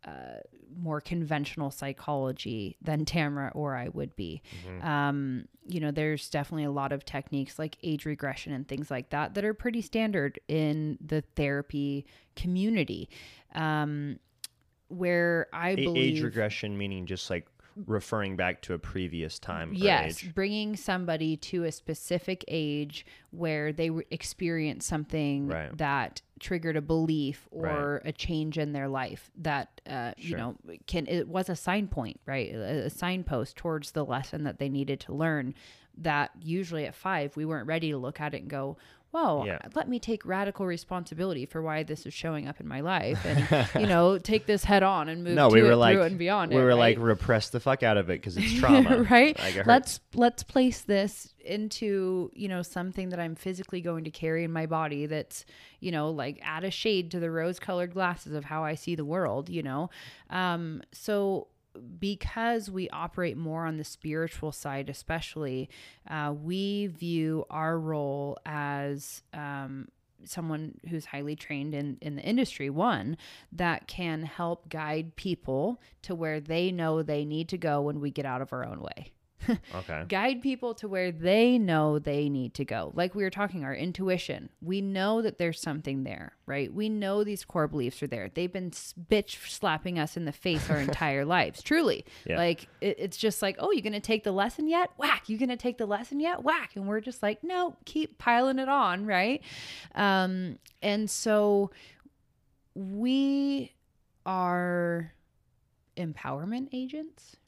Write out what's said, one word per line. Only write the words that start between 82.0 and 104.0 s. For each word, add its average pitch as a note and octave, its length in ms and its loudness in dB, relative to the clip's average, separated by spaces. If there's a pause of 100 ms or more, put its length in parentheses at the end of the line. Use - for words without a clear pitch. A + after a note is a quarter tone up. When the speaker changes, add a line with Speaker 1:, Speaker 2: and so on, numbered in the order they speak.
Speaker 1:
need C3 260 -2
to C#3+ 100 -2
go. F2 300 -4
Like F3+ 200 0
we G3+ 80 -2
were F#3+ 80 0
talking, F#3 340 -4
our C3+ 100 -4
intuition. F3+ 760 -2 (120)
We F#3 200 -2
know G3 420 0
that A3 160 -2
there's E3+ 220 0
something C#3+ 440 -4
there, - 320 -10 (100)
right? C#3 260 -2
We G#3+ 160 -2
know G#3 360 0
these G3+ 200 -4
core D3+ 240 0
beliefs C3+ 340 -2
are D3 60 -4
there. G#2+ 260 -6
They've F3+ 180 -2
been F#3 200 -4
s-, - 220 -14 (160)
bitch - 380 2
slapping F3 500 -2
us D3+ 180 -2
in E3+ 80 -4
the D3 80 -4
face D#3+ 380 0
our D#3 80 4
Speaker 2:
<laughs> C#3 120 0
Speaker 1:
entire C#3 340 2
lives. D3+ 380 2
Truly. D4+ 420 2 (220)
Speaker 2:
Yeah. E3 100 0
Speaker 1:
Like, E3+ 320 2 (120)
it, G3 180 0
it's F3+ 180 -6
just G#3+ 240 0
like, G3 180 0
"Oh, - 120 0
you E4 100 4
gonna G#3 200 -4
take A3 240 0
the G3+ 80 2
lesson G#3+ 360 0
yet? F4 280 2
Whack. - 320 0
You G#3+ 100 -2
gonna B3 180 0
take B3 220 -2
the A3+ 80 -2
lesson A#3 340 -2
yet? E4+ 220 0
Whack." D#4 340 0
And G3 120 -6
we're G#3+ 120 0
just A#3+ 220 -10
like, G#3+ 220 0
"No, F4+ 400 -2
keep - 340 -4
piling B3+ 400 4
it C4 100 -2
on," G#3 380 2
right? G#3 340 2 (540)
Um, F#3 640 2 (240)
and G#3 260 0
so G#3 640 4 (1040)
we C4+ 1000 0 (540)